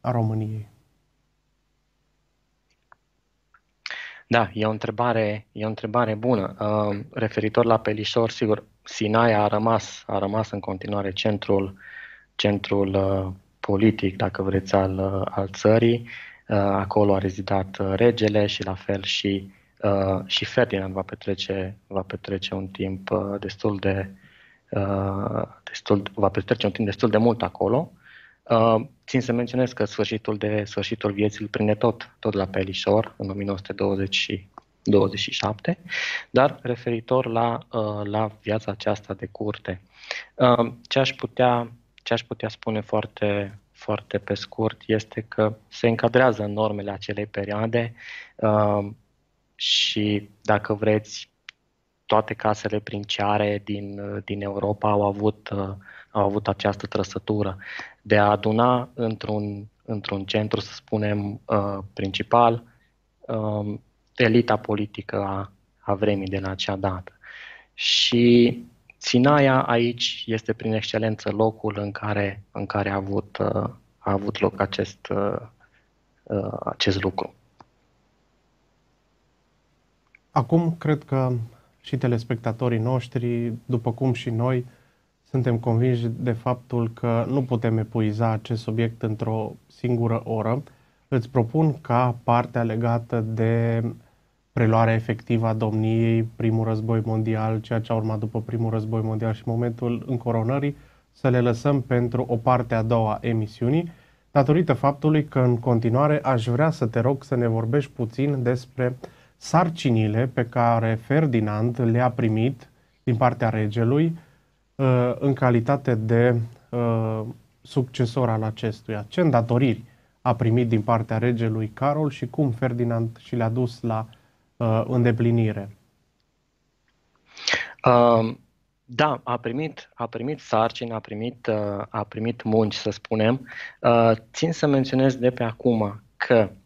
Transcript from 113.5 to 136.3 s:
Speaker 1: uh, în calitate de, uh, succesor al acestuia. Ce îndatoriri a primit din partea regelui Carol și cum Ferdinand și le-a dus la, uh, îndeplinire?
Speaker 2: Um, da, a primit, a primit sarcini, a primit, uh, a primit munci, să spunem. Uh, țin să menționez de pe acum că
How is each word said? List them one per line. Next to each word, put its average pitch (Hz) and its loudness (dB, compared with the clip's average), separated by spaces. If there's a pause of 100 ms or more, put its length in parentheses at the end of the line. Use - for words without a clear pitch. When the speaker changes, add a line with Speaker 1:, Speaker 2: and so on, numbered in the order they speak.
Speaker 1:
uh, 123 2
în 139 0
calitate 123 2
de, 117 4 (280)
uh, 113 -2 (400)
succesor 123 -2
al 110 0
acestuia. 107 -6
Ce - -4
îndatoriri 123 4 (380)
a 123 2
primit 117 2
din 113 2
partea 113 0
regelui 113 0
Carol 147 -2
și 139 -8
cum 139 -2
Ferdinand 117 -2
și - -8
le-a 113 0
dus 120 -2
la, 113 -2 (500)
uh, 113 2
îndeplinire? 117 2 (2000)
Speaker 2:
Um, 120 6 (440)
da, 135 0
a 120 -4
primit, 135 -8
a 117 -6
primit 127 -6
sarcini, 113 -2
a 110 -6
primit, 113 -8
uh, 104 -2
a 104 -4
primit 113 -6
munci, 110 4
să - -4
spunem. 110 0 (320)
Uh, 117 6 (200)
țin 165 -2
să 156 0
menționez 135 2
de 123 2
pe 123 -4
acum 110 -2 (140)
că 110 4 (160)